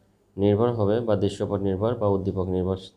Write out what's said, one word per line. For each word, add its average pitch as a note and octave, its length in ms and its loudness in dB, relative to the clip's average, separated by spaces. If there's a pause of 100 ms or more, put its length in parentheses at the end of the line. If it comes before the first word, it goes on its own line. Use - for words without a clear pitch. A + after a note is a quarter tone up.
(360)
নির্ভর G#2 360 4
হবে A2 280 0
বা A2 160 0
দৃশ্যপট G2 440 -2
নির্ভর G2 340 0
বা A2 140 -2
উদ্দীপক F#2+ 400 -2
নির্ভর F#2 280 -2 (200)